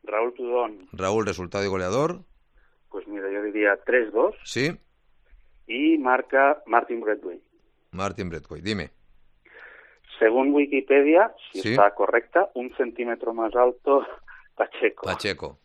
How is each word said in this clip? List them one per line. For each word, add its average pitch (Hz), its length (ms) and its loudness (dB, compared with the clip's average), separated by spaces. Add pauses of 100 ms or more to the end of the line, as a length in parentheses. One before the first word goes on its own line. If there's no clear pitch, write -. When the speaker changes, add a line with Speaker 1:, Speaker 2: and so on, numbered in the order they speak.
Speaker 1:
Raúl 113 320 -2
Tudón. 120 580 -4
Speaker 2:
Raúl, 95 340 0
resultado 92 380 -4
y 101 40 -2
goleador. 113 520 -2 (680)
Speaker 1:
Pues 98 160 -12
mira, 98 240 -8
yo 101 120 -6
diría 104 420 0
tres 113 280 0
dos. 147 220 2 (100)
Speaker 2:
Sí. 139 260 -4 (1000)
Speaker 1:
Y 151 300 2
marca 135 680 2
Martin 117 340 0
Braithwaite. 101 440 -6 (480)
Speaker 2:
Martin 92 360 -6
Braithwaite, 80 400 -12
dime. 98 220 -6 (1300)
Speaker 1:
Según 127 340 4
Wikipedia, 143 800 4 (180)
si 92 80 -10
Speaker 2:
Sí. 104 120 -4
Speaker 1:
está 101 220 6
correcta, 120 600 0
un 127 220 -8
centímetro 120 580 -6
más 113 200 -4
alto 123 500 2 (260)
<laughs> - 260 -20
Pacheco. - 500 -4
Speaker 2:
Pacheco. 90 580 -6